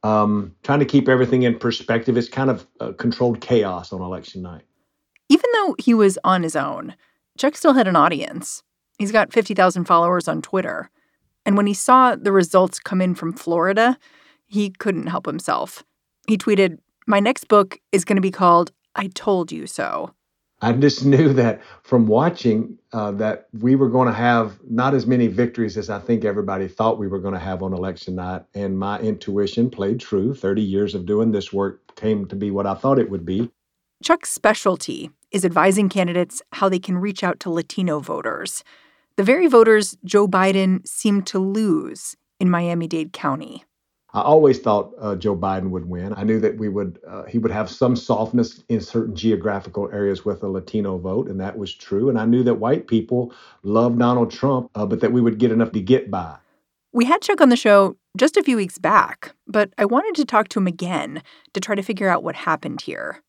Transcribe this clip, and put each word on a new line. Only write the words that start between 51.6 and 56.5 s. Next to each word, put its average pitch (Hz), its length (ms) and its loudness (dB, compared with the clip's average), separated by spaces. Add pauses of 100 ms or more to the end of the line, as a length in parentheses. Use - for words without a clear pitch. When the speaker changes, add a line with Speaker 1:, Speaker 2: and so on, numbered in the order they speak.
Speaker 1:
true. 110 360 -2
And 117 100 0
I 110 60 -2
knew 120 180 4
that 117 160 2
white 131 260 -2
people 120 480 -2 (300)
love 117 340 2
Donald 120 320 2
Trump, 131 460 -2
uh, 107 100 -2
but 101 140 -2
that 117 120 0
we 123 80 2
would 113 200 2
get 120 120 4
enough 110 200 0
to 107 100 -4
get 107 300 0
by. 87 240 -8 (560)